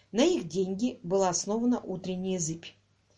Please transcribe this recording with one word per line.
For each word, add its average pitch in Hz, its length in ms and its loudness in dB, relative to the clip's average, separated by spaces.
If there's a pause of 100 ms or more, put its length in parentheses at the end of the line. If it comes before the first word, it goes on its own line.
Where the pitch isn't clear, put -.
(100)
На 226 140 4
их 269 240 2
деньги 190 560 -2
была 190 240 4
основана 226 520 0
утренняя 185 600 -4
зыбь. 160 340 -8 (440)